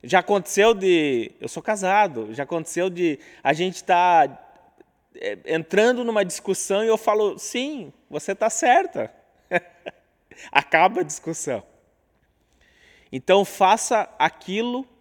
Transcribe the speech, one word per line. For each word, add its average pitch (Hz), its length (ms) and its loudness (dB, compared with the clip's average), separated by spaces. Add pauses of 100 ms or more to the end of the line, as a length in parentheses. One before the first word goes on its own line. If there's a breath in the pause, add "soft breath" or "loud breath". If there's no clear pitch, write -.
Já 180 160 4
aconteceu 208 560 2
de, 156 560 0 (100)
eu - 60 -12
sou - 160 -12
casado, 190 720 -2
já 139 80 -8
aconteceu 170 440 -6
de 170 300 -2 (260 loud breath)
a 139 80 2
gente 175 320 -4
tá, 175 440 4 (880)
é, 101 300 -8
entrando 208 580 0
numa 220 200 0
discussão 196 600 -4
e 226 40 -2
eu 220 120 2
falo, 208 400 0
"Sim, 254 520 -8 (200)
você 151 240 -6
tá 220 140 -2
certa." 254 640 0 (380)
<laughs> - 1040 -10
Acaba 180 500 2
a - 20 -2
discussão. 147 600 -8 (1500 soft breath)
Então 185 320 4
faça 208 640 2 (120)
aquilo 233 680 -2 (140)